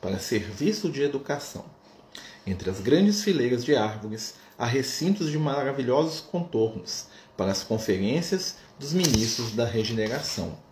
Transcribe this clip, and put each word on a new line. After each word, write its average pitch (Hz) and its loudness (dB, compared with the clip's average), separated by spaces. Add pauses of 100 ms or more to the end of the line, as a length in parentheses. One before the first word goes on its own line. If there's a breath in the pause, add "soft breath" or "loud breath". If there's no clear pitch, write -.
para 95 -2
serviço 123 -2
de 139 -2
educação. 143 -4 (800 loud breath)
Entre 92 -4
as 95 -4
grandes 190 4
fileiras 123 2
de 147 4
árvores, 107 -2 (240 loud breath)
há 120 -2
recintos 156 0
de 151 0
maravilhosos 139 2
contornos - -2 (300 loud breath)
para 98 0
as 98 -4
conferências 113 0 (240 loud breath)
dos 143 -6
ministros 117 2
da 113 2
regeneração 110 -2 (140)